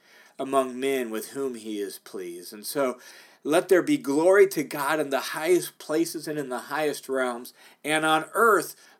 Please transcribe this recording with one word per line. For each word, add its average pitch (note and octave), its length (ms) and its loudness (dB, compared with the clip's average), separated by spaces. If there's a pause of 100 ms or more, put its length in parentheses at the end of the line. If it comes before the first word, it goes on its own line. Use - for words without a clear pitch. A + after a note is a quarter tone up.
(380)
among C3 420 -2
men B2+ 300 -2
with A2 200 -6
whom C3+ 260 -6
he G#2+ 240 -8
is G2 200 -8
pleased." F2 540 -12
And G#2 120 -16
so, C3 340 -2 (440)
"Let E3 240 2
there F3+ 140 6
be D3 160 2
glory D#3+ 520 6
to E3+ 140 -2
God D3 360 -2
in D3 100 -4
the C3+ 100 0
highest D#3+ 600 0
places D#3+ 480 -4
and D3+ 100 -6
in C#3 120 -4
the B2 100 -6
highest C#3+ 500 -4
realms, B2+ 440 -2 (300)
and D#3 220 0
on D#3 280 2
earth G3+ 420 4 (240)